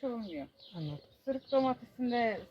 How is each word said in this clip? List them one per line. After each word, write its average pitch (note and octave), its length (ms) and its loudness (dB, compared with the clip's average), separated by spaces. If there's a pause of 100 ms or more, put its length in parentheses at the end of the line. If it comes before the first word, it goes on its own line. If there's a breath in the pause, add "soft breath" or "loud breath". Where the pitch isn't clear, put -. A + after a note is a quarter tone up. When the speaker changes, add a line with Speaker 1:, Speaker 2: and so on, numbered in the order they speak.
Speaker 1:
şey C4+ 100 -2
olmuyor. F#3+ 360 -6 (300)
Speaker 2:
Anladım. D3 220 -4 (260)
Speaker 1:
Sırık C4 280 -4
domatesinde A#3+ 880 2 (100)